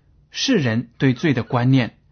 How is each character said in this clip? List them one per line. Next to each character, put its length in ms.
世 240
人 420
对 160
罪 200
的 100
观 260
念 280